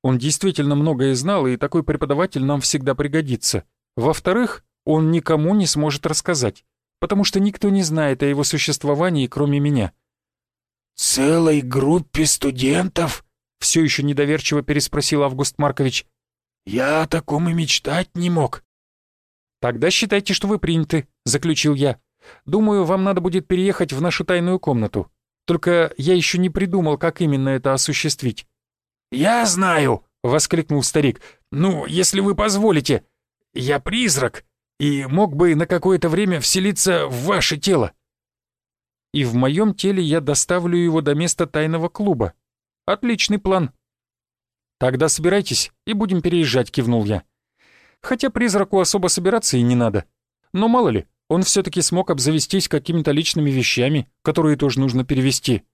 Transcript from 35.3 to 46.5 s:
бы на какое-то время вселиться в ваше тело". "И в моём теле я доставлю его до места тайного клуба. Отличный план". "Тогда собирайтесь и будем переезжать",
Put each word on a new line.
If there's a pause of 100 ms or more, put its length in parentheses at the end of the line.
бы
на
какое-то
время
вселиться
в
ваше
тело". (1160)
"И
в
моём
теле
я
доставлю
его
до
места
тайного
клуба. (520)
Отличный
план". (1080)
"Тогда
собирайтесь (160)
и
будем
переезжать",